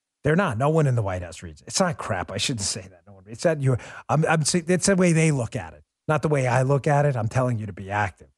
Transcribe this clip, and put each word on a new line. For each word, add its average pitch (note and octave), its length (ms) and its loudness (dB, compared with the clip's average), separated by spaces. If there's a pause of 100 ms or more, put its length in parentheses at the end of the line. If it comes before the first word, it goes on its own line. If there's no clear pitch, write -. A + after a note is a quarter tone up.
(240)
They're D3+ 120 2
not. E3 220 0
No C#3 100 0
one D#3 180 4
in B2+ 80 2
the A#2 60 0
White F#2 220 -4
House E2+ 200 -14
reads D#2+ 200 -16
it. - 60 -20
It's - 120 -2
not F3+ 160 0
crap. F2+ 340 -6
I G2 60 -6
shouldn't G#2 300 -4
say F#2+ 160 -6
that. F#2 240 -20
No G#2 80 -20
one, F#2+ 120 -20
it's A2+ 180 -6
that D#3 180 0
you're, C3 160 2 (320)
I'm, D3+ 160 2
I'm, D#3+ 160 2
it's E3+ 440 0
the G3+ 80 4
way F3 200 4
they D#3+ 160 4
look C3 260 -2
at E2 160 -10
it. D2 120 -20 (220)
Not D#3 140 2
the D#3+ 80 -2
way C#3 180 0
I B2+ 160 2
look C3+ 240 2
at D3 200 4
it. C#3 100 0
I'm A2 120 -2
telling B2 300 0
you G#2+ 60 -8
to G2+ 80 -10
be F#2+ 180 -12
active. G2+ 460 -4